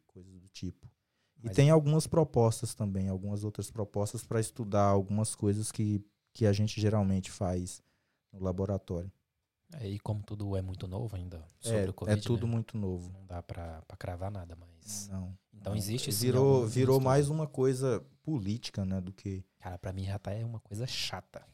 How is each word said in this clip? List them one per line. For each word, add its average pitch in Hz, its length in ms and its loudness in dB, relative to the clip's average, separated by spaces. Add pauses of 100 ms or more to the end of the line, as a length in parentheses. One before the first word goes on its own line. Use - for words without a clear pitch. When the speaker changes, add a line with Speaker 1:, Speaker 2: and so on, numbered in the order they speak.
Speaker 1:
coisas 92 320 -20
do 90 100 -20
tipo. - 380 -12 (540)
E 113 60 -6
Speaker 2:
Mas 98 80 -4
Speaker 1:
tem 143 140 8
algumas 156 380 4
propostas 117 680 2
também, 98 360 -2
algumas 101 340 -4
outras 104 260 -6
propostas 104 560 -4
pra 113 140 0
estudar 104 460 2
algumas 101 500 2
coisas 104 360 0
que, 104 320 0 (300)
que - 120 2
a 101 80 8
gente 104 280 0
geralmente 101 500 2
faz 90 500 -4 (520)
no 95 100 -10
laboratório. 95 680 -2 (640)
Speaker 2:
É, 139 140 -10
e 101 120 -6
como 104 240 -4
tudo 104 320 -6
é 95 60 0
muito 92 260 -8
novo 110 300 -6
ainda 87 280 -12 (140)
sobre 110 280 0
Speaker 1:
É, - 20 -2
Speaker 2:
o 98 40 -8
covid, 104 240 0
Speaker 1:
é 104 60 -2
tudo 117 240 0
Speaker 2:
né? 117 60 0
Speaker 1:
muito 113 240 -4
novo. 92 340 -4
Speaker 2:
Não 95 140 -18
dá 87 180 -10
pra, 82 420 -12
pra - 120 -18
cravar 90 340 -8
nada, 87 240 -10
mas 92 540 -14
Speaker 1:
Não, 92 280 -8 (160)
Speaker 2:
então 104 200 -8
Speaker 1:
não. 107 40 -2
Speaker 2:
existe 107 320 -4
esse 107 160 0
Speaker 1:
Virou, 131 360 6
Speaker 2:
novo 113 60 0
Speaker 1:
virou 127 280 4
Speaker 2:
estudo. 135 80 4
Speaker 1:
mais 139 260 4
uma 156 160 -2
coisa 131 580 2 (200)
política, 107 640 -2
né, 95 160 -2
do 90 100 -8
que 95 320 -8 (160)
Speaker 2:
Cara, 90 180 -10
pra 95 140 -8
mim 95 140 -6
já 98 120 -4
tá, 95 140 -8
é 110 140 -4
uma 113 160 -8
coisa 110 260 -8
chata. - 680 -8